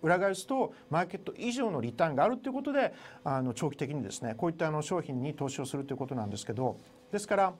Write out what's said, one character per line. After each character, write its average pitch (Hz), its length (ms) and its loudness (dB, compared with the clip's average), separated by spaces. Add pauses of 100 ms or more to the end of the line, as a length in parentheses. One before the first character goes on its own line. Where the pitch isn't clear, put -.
裏 175 180 6
返 196 160 4
す - 120 -10
と、 262 260 0 (160)
マ 156 100 4
ー 180 80 0
ケ 190 100 -10
ッ - 20 -6
ト - 160 -8
以 240 160 -4
上 233 200 0
の 143 100 0
リ 117 100 -2
タ 120 140 2
ー 160 80 0
ン - 20 0
が 135 80 6
あ 196 60 6
る 247 80 0
と 247 120 -6
い - 20 -4
う - 20 -4
こ 320 80 -2
と 285 100 -2
で、 269 220 2 (300)
あ 135 180 0
の、 127 120 0
長 151 180 0
期 - 60 -12
的 139 160 -2
に 147 80 -2
で 98 100 -4
す - 100 -8
ね、 113 140 -2
こ 170 120 0
う - 40 4
い - 20 -4
っ - 20 -6
た 165 120 0
あ 156 40 2
の、 151 100 0
商 170 200 0
品 135 200 -2
に 147 120 -2
投 143 160 -2
資 135 120 -6
を 131 40 -2
す 123 100 -6
る 139 80 -2
と 139 100 -4
い - 20 -4
う - 20 -8
こ 135 100 -4
と 139 80 -4
な 127 80 0
ん 104 60 -4
で 101 80 -6
す - 80 -8
け 117 80 -4
ど、 117 240 0 (340)
で 202 80 -2
す 202 80 -10
か - 80 2
ら 190 240 4